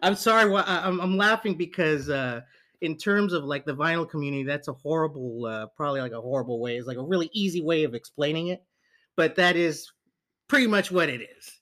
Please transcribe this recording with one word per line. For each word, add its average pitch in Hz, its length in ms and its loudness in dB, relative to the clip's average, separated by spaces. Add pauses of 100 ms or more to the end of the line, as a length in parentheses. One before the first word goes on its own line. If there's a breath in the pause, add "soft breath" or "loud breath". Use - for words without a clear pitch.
I'm 190 120 4
sorry, 220 340 6
wha-, 196 180 4
I, 180 200 0
I'm, 185 140 0
I'm 185 160 0
laughing 214 380 2
because, 156 540 0
uh, 127 320 -2 (400 soft breath)
in 160 160 -4
terms 202 360 2
of, 156 120 -2
like, 143 200 -4
the 147 100 -4
vinyl 160 340 0
community, 143 360 -4
that's 147 240 -6
a 143 40 -6
horrible, 135 760 -4
uh, 110 200 -6 (100)
probably, 143 240 -2
like, 123 120 -6
a 117 80 -10
horrible 123 400 -4
way. 120 160 -4
It's, 123 100 -8
like, 127 100 -8
a 127 80 -8
really 170 280 0
easy 190 300 -2
way 156 220 2
of 123 100 -2
explaining 156 540 -4
it, 180 160 -6 (520)
but 160 200 2
that 180 200 4
is 170 340 0 (580)
pretty 262 180 4
much 208 240 2
what 175 180 2
it 123 140 -6
is. - 400 -20